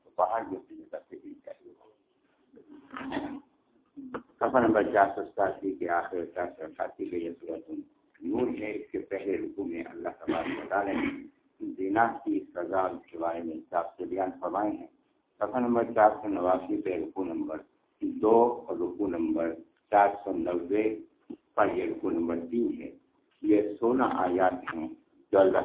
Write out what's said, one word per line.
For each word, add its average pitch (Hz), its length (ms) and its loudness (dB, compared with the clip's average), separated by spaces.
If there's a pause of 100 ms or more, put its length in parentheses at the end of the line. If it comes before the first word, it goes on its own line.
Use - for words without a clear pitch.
تو - 120 -20
پہاڑ 101 260 2
بھی 95 160 -8
اپنی - 200 -18
جگہ - 200 -14 (120)
سے - 60 -16 (100)
ہل - 80 -16 (120)
جائے - 100 -16 (100)
گا۔ - 140 -20 (2500)
صفحہ 123 200 2
نمبر 110 240 6 (100)
چار 101 120 8 (100)
سو 101 80 -4
ستاسی 95 500 -2
کے 90 160 -4
آخر 85 360 -2
چار 87 220 -6 (100)
سو 80 60 -12
اٹھاسی 90 420 -8
کے 87 120 -6
یہ 85 140 -6 (100)
سورۃ 85 320 -10 (480)
نور 117 260 0 (120)
ہے۔ 107 120 -4
اس 104 200 -10
کے 98 80 -4
پہلے 95 380 -4
رکوع 95 280 -6
میں 85 240 -6
اللہ 85 200 -8 (100)
تبارک - 400 -4
و - 100 -8
تعالیٰ 98 240 0
نے - 300 -2 (540)
زنا 98 280 2 (200)
کی 101 140 0 (140)
سزا 92 340 0 (240)
کے 85 60 -12
بارے 85 260 -4
میں 80 120 -8
حساب 85 300 -2 (120)
سے 90 80 -6
بیان 92 240 -2 (100)
فرمائے 98 320 -2
ہیں۔ - 160 -8 (520)
صفحہ 107 200 -2
نمبر 120 240 2 (120)
چار 107 140 8 (120)
سو 107 60 -8
نواسی 92 540 0
پہ 92 140 -2
رکوع 90 300 -4
نمبر 78 320 -6 (440)
دو 117 680 4
اور 87 80 -4
رکوع 87 320 -2
نمبر 82 460 0 (360)
چار 101 180 8 (160)
سو 98 80 -4
نوے 90 640 0 (580)
پر 107 220 4
یہ 92 80 0
رکوع 87 280 -2
نمبر 82 280 0 (120)
تین 117 300 0
ہے۔ - 80 -10 (520)
یہ 107 200 6 (180)
سولہ 123 320 4
آیات 90 420 4 (200)
ہیں 80 140 -4 (440)
جو 101 80 8
اللہ 92 260 8